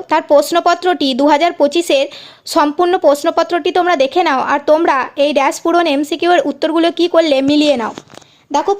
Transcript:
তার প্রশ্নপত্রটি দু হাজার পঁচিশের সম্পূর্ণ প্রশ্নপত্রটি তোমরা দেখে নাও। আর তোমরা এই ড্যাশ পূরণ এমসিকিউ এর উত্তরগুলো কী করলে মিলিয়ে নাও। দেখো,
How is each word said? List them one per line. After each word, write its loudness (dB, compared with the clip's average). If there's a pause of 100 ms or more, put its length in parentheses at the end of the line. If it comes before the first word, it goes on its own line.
(100)
তার 0
প্রশ্নপত্রটি 0 (120)
দু 2
হাজার 2
পঁচিশের 0 (480)
সম্পূর্ণ 0 (100)
প্রশ্নপত্রটি 0
তোমরা 0
দেখে 0
নাও। -2 (120)
আর 0 (100)
তোমরা 2 (280)
এই 0
ড্যাশ 0
পূরণ 0
এমসিকিউ -2
এর 2
উত্তরগুলো 0 (100)
কী 0
করলে 2 (140)
মিলিয়ে 2
নাও। -6 (640)
দেখো, 0